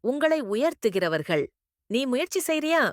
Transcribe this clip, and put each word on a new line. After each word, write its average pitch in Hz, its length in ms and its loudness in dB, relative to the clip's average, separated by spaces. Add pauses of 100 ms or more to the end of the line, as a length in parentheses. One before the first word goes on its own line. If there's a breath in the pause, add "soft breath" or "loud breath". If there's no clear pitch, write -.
உங்களை 294 400 2
உயர்த்துகிறவர்கள். 190 1000 0 (440)
"நீ 233 160 0
முயற்சி 269 340 -2
செய்றியா? 311 540 0